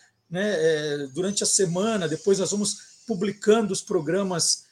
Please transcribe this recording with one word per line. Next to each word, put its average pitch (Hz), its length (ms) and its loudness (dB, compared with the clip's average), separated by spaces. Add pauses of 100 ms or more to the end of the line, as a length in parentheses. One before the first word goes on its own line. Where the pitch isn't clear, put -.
(300)
né, 175 120 -4
é, 156 680 0
durante 185 340 -2
a 202 40 0
semana. 185 600 0
Depois 170 300 2
nós 180 120 -2
vamos - 560 -6
publicando 208 640 0
os 190 120 -4
programas 180 880 -2